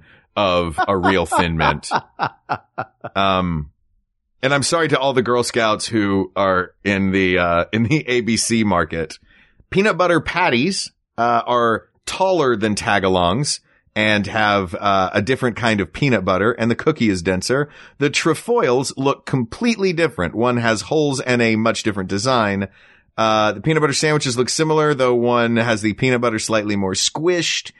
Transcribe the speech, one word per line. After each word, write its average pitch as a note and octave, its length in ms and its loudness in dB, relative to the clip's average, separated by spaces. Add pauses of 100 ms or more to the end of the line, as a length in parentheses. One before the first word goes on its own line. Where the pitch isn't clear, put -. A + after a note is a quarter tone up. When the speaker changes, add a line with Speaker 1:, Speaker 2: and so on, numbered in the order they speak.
(360)
Speaker 1:
of F2+ 520 0
a G2 100 0
real F2+ 300 0
Thin E2+ 280 0
Mint. D#2+ 380 -2
Speaker 2:
<laughs> - 60 0 (1160)
Speaker 1:
Um, F2+ 560 0 (720)
and C3+ 120 0
I'm C#3 100 2
sorry E3 260 0
to D3 100 2
all C3+ 140 0
the B2+ 80 0
Girl A#2+ 220 0
Scouts A2 440 0
who G2 480 0
are F#2 380 0 (100)
in G2 280 0
the, F#2+ 280 2
uh, F2 340 2
in A2+ 100 2
the C#3+ 240 0
A B2 140 0
B A2 160 0
C A#2 260 0
market. E2+ 560 -2 (500)
Peanut G3 280 0
butter E3+ 240 2
patties, E3+ 720 0 (260)
uh, A#2 280 2
are A#2 440 0 (160)
taller E3+ 500 2
than G#2+ 200 0
tagalongs F#2+ 840 0 (360)
and G#2+ 320 0
have, G#2 460 0
uh, G2 400 0
a G#2 80 0
different B2 360 -2
kind A2 240 0
of F#2 100 -6
peanut A#2+ 320 0
butter, G2 300 0
and A#2 180 -2
the A2+ 40 0
cookie A#2+ 340 0
is F#2 120 -2
denser. F#2+ 480 -2 (280)
The C#3+ 120 0
trefoils D3+ 840 0
look C3+ 300 -2
completely F#3+ 680 -2
different. D#3 420 -2
One A#2+ 220 0
has A2+ 240 0
holes D3 380 0
and A#2+ 220 0
a A2+ 160 2
much A2+ 260 0
different G2 260 -4
design. G2+ 600 0 (480)
Uh, A2 340 2
the G2+ 100 -6
peanut D#3 200 0
butter D3 120 2
sandwiches D3 440 0
look B2 100 0
similar, D#3 460 0
though B2+ 220 2
one A#2+ 420 2
has A2+ 240 0
the G#2+ 120 0
peanut B2+ 280 0
butter A2+ 180 0
slightly G#2+ 380 -2
more F#2+ 160 -2
squished. - 880 -2